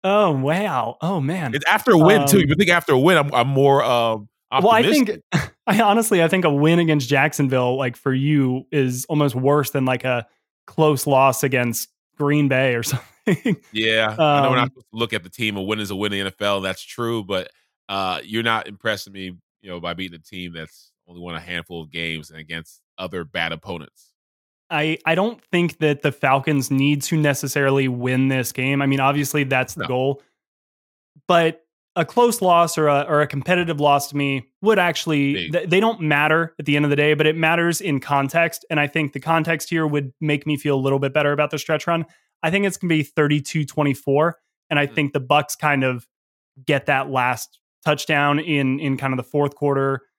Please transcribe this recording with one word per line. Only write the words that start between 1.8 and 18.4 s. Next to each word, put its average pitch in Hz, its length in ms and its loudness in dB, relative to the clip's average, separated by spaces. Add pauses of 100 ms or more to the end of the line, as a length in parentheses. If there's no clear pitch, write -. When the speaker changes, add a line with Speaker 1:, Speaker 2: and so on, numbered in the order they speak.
Speaker 2:
a 180 80 8
win, 175 300 8
too. 170 80 6
Speaker 1:
Um, 190 60 6
Speaker 2:
You 139 80 0
would 160 80 2
think 190 120 2
after 170 220 2
a 131 60 6
win, 165 200 6
I'm, 143 160 0
I'm 120 140 2
more, 139 340 4
um, 113 460 0 (240)
Speaker 1:
Well, 175 180 4
I 220 80 6
Speaker 2:
optimistic. 269 440 2 (100)
Speaker 1:
think, 156 180 -4 (100)
<laughs> - 60 -8
I 208 140 2
honestly, 208 420 2
I 160 60 2
think 185 160 0
a 160 100 4
win 160 240 4
against 151 300 2
Jacksonville, 131 680 0
like, 127 200 -4
for 131 180 -2
you 135 560 0
is 131 360 -2
almost 147 280 0
worse 139 360 0
than, 131 160 -2
like, 127 180 -2
a 123 200 -2 (440)
close 151 400 2
loss 135 340 4
against 123 460 -2 (280)
Green 147 300 2
Bay 131 300 2
or 117 60 -4
<laughs> - 20 -6
something. - 720 -2 (160)
Speaker 2:
Yeah, 110 440 0
I 147 260 4
know 135 80 2
we're 127 60 2
not 123 60 2
Speaker 1:
Um, 123 60 0
Speaker 2:
supposed - 240 -18
to 107 60 -16
look 113 140 -4
at 98 120 -6
the 90 60 -20
team. 107 260 -4
A 95 60 -6
win 107 180 -4
is 101 100 -8
a 98 60 -6
win 101 160 -2
in 98 60 -4
the - 20 -4
N 98 80 -4
F - 120 -12
L. 101 200 0
That's 95 220 -6
true, 117 420 -6
but, 92 260 -6 (380)
uh, 95 340 -4
you're 107 220 -6